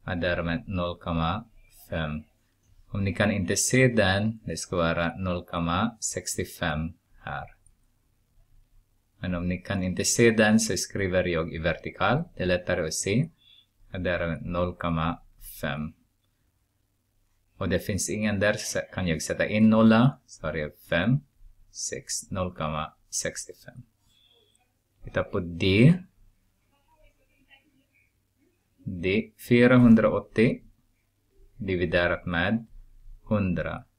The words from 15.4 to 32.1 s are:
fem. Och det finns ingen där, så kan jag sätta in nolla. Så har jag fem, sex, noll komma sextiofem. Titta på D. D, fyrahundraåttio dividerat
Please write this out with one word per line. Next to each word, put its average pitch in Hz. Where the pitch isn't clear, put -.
fem. 76
Och -
det 92
finns -
ingen 104
där, 104
så -
kan 92
jag 78
sätta 85
in 107
nolla. 113
Så -
har 78
jag 76
fem, 104
sex, -
noll 90
komma 78
sextiofem. -
Titta 92
på 101
D. 95
D, 95
fyrahundraåttio 120
dividerat 87